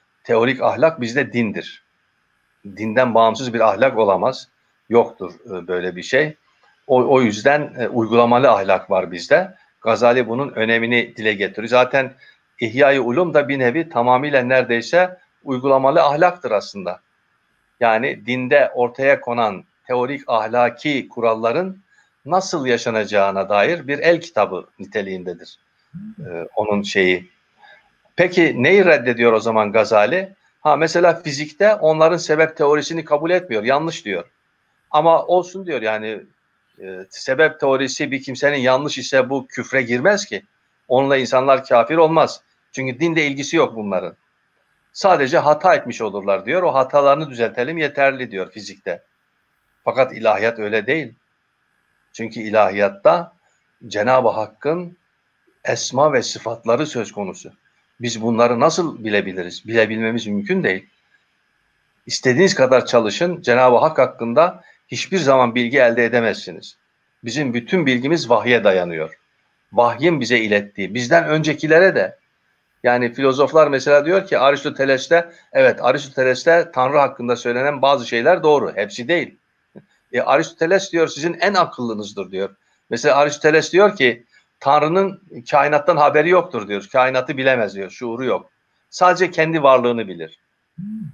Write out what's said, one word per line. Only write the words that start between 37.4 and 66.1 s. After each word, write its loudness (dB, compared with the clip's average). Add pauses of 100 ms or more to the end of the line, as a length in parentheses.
teorisi -2
bir -8
kimsenin -4
yanlış -2
ise 0
bu -6
küfre -6
girmez 0
ki. -10 (440)
Onunla 2
insanlar 0
kafir 2
olmaz. 2 (300)
Çünkü -8
dinle 0
ilgisi -6
yok 0
bunların. -6 (800)
Sadece 2
hata 4
etmiş -4
olurlar -2
diyor. -2
O 0
hatalarını 2
düzeltelim -4
yeterli -2
diyor -8
fizikte. -12 (800)
Fakat -2
ilahiyat 0
öyle -4
değil. -4 (1000)
Çünkü -12
ilahiyatta 0 (540)
Cenab-ı 2
Hakk'ın -6 (640)
esma 0
ve 0
sıfatları -4
söz -8
konusu. -12 (500)
Biz -8
bunları 2
nasıl 0
bilebiliriz? -4
Bilebilmemiz -2
mümkün -4
değil. -4 (1160)
İstediğiniz 2
kadar 4
çalışın, 0
Cenab-ı 4
Hak 2
hakkında 0 (240)
hiçbir -6
zaman 2
bilgi 0
elde 4
edemezsiniz. -4 (460)